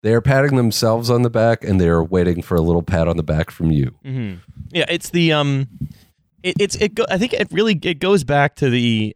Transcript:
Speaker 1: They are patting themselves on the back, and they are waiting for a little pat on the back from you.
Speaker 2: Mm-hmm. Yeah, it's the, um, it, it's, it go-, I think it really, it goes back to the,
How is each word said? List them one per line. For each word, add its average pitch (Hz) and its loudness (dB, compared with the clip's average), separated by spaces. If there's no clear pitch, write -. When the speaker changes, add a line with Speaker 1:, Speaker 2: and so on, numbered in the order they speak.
Speaker 1:
They 110 2
are 117 2
patting 135 2
themselves 117 0
on 120 2
the 120 2
back, 113 2
and 98 2
they 85 4
are 85 4
waiting 87 0
for 90 -4
a 82 2
little 85 2
pat 82 0
on 85 0
the 82 -4
back 78 -2
from 82 -2
you. 67 0
Speaker 2:
Mm-hmm. 120 -8
Yeah, 165 0
it's 170 -6
the, 170 2
um, 139 0
it, 185 -4
it's, 202 0
it 208 -2
go-, 226 -2
I 185 0
think 240 -2
it 202 -2
really, 196 0
it 165 -4
goes 185 2
back 143 0
to 139 -2
the, 117 0